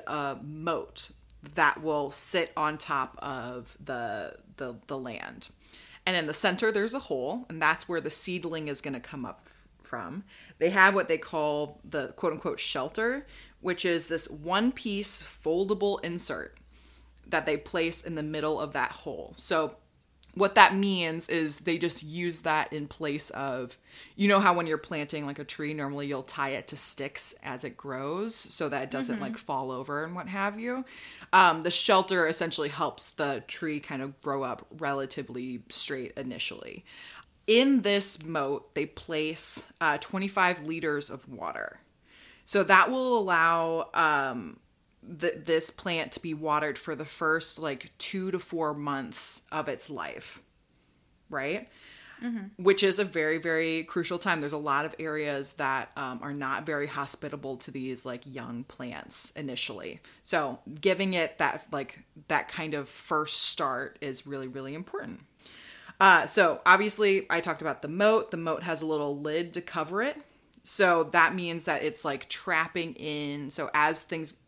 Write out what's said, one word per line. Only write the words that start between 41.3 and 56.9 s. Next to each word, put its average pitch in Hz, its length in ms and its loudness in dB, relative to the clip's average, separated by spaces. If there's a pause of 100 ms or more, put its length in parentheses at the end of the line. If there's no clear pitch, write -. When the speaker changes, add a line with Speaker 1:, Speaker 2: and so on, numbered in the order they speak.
Speaker 1:
So 196 180 4
that 190 260 8
will 254 300 2
allow, 165 720 2
um, 135 680 0 (600)
th-, 160 260 -2
this 160 240 2
plant 165 440 -4
to - 80 -6
be 160 120 -6
watered 151 440 0
for 156 180 -6
the 156 100 -8
first, 160 540 -2
like, 143 380 -6
two 190 340 -4
to 180 80 0
four 160 340 -2
months 143 680 -4 (100)
of 151 160 -2
its - 220 -6
life, 82 520 -10 (880)
right? 151 380 -4 (560)
Speaker 2:
Mm-hmm. 214 400 -6
Speaker 1:
Which 196 200 6
is 190 160 4
a 208 60 4
very, 160 320 0
very 160 460 0
crucial 175 360 -2
time. 175 200 0
There's 147 140 -4
a 151 40 -2
lot 147 280 0
of 160 140 -8
areas 147 540 -4
that, 135 440 -2
um, 131 240 -6
are 143 120 -6
not 139 320 -4
very 143 220 -2
hospitable 139 720 -6